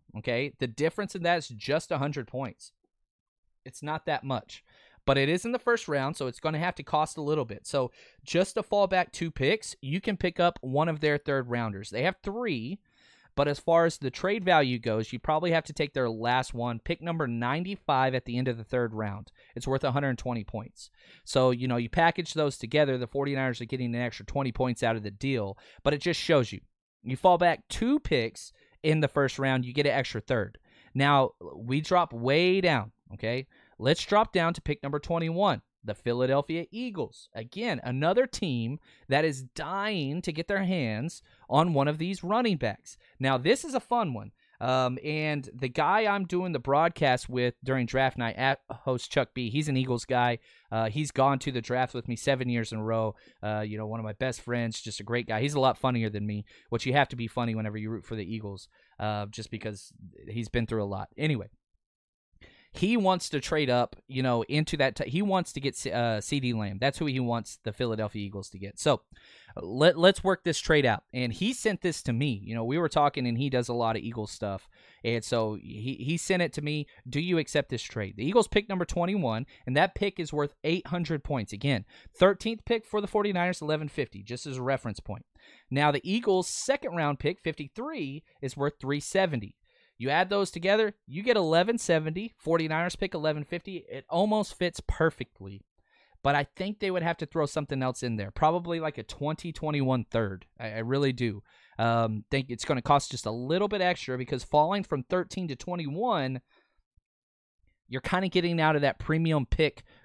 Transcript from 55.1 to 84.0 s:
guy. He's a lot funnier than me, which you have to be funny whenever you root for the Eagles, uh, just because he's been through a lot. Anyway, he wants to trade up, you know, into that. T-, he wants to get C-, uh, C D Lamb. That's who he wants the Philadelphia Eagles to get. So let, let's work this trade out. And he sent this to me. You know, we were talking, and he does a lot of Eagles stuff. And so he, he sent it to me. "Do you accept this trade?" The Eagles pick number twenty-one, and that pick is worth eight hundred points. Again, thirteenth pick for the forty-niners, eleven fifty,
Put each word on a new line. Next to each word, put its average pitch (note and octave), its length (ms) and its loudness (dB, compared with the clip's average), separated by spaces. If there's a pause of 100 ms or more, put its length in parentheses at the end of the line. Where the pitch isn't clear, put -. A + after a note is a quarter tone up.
guy. A2 140 0
He's C#3+ 140 0
a C#3+ 40 2
lot C3 180 4
funnier A#2+ 320 0
than G#2 160 -4
me, G#2 200 -4 (240)
which A#2 160 -2
you B2+ 80 0
have C#3 160 4
to B2 80 -10
be A#2 100 -4
funny A#2 260 -2
whenever G#2+ 240 -4
you G#2+ 120 -6
root A2 160 -8
for A2+ 100 -8
the G#2 180 -6
Eagles, G#2 360 -10 (280)
uh, G#2 280 -4
just G#2 260 -12
because G#2 400 -10 (340)
he's A2 220 -6
been A#2 180 0
through A2 180 -2
a - 20 0
lot. G2 320 -6
Anyway, B2+ 320 -2 (1200)
he G#3+ 260 2
wants F#3+ 320 2
to C#3+ 120 -2
trade D3+ 280 0
up, B2 280 2 (100)
you C3 160 -4
know, A#2+ 200 2
into D3+ 340 -2
that. C3+ 180 2
T-, - 140 -6
he D#3+ 120 -2
wants F#3+ 320 -2
to C3+ 80 -8
get C#3 140 -2
C-, - 160 -6
uh, A2+ 300 0
C C#3+ 180 -2
D B2 140 -2
Lamb. G2+ 260 -4
That's C#3 180 0
who E3 80 -2
he C3 140 -2
wants A#2 440 -4
the A2 100 -6
Philadelphia A2 520 -4
Eagles G2 240 -10
to F#2+ 100 -18
get. G2 200 -12
So C3 220 2 (540)
let, C#3 420 2
let's F#3 280 6
work F#3+ 180 2
this E3 160 0
trade D3+ 260 4
out. G#2+ 180 2 (100)
And B2 180 -2
he G#3 220 -2
sent G#3 260 -2
this - 240 -4
to B2 80 -2
me. A#2 320 -2
You G#2 100 -8
know, A2+ 120 -4
we C3+ 120 0
were E3+ 120 2
talking, C#3+ 380 2
and A#2 100 0
he C#3 120 0
does B2 200 0
a A#2+ 40 -2
lot A2+ 220 0
of G#2+ 60 -4
Eagles A2+ 280 -8
stuff. G2 380 -6 (380)
And A#2 180 0
so A2+ 300 0
he, A2 480 -8
he D3+ 160 0
sent F3+ 240 0
it D#3+ 100 0
to D#3 100 -8
me. D3+ 260 -4 (220)
"Do C#3+ 120 -2
you F3 160 0
accept D3+ 320 0
this B2 120 -4
trade?" G2 360 -8
The A2+ 80 -4
Eagles G#3 240 4
pick G#3 180 2
number F#3 160 -2
twenty-one, E3 640 -2 (200)
and B2+ 120 0
that F#3 180 4
pick G3+ 240 -4
is D#3 140 -6
worth D3 200 -2 (120)
eight E3 220 -2
hundred E3 360 -4
points. B2 300 -4
Again, A2 320 -2 (280)
thirteenth G3+ 520 4
pick A#3 200 -2
for G#3+ 140 -2
the G3+ 80 -4
forty-niners, F#3 540 0
eleven D3+ 260 -2
fifty, A#2+ 340 -6